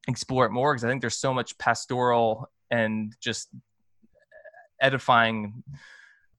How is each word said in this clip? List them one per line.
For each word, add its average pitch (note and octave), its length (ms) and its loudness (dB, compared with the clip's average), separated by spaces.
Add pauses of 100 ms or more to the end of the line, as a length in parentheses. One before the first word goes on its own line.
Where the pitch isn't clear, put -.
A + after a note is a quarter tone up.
explore B2+ 360 0
it G#2 60 0
more," C3 240 2
'cause A#2 80 -4
I A#2 60 0
think C3 120 -2
there's A#2 160 -4
so C3+ 160 -2
much B2 240 -4
pastoral A#2+ 960 0 (180)
and A2 520 -2
just - 280 -6 (1300)
edifying A#2 800 2 (760)